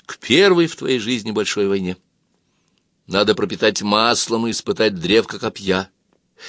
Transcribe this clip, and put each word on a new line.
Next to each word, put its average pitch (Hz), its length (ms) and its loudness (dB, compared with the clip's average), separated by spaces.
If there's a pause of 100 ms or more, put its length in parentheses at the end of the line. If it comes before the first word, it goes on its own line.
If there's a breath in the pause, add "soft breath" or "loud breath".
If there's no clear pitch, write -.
к - 140 -16
первой 170 480 4
в - 80 -8
твоей 131 240 -2
жизни 110 320 -6
большой 101 360 -2
войне? 92 300 -2 (1080)
Надо 101 260 2
пропитать 101 480 0
маслом 113 640 0
и 113 60 -2
испытать 110 480 -2
древко 101 400 0
копья, 95 500 -4 (600 loud breath)